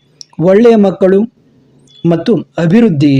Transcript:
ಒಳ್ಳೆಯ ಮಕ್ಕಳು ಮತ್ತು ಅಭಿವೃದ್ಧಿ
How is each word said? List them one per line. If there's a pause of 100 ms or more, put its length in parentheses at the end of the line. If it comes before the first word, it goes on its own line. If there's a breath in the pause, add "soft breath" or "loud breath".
(420)
ಒಳ್ಳೆಯ
ಮಕ್ಕಳು (840)
ಮತ್ತು (240)
ಅಭಿವೃದ್ಧಿ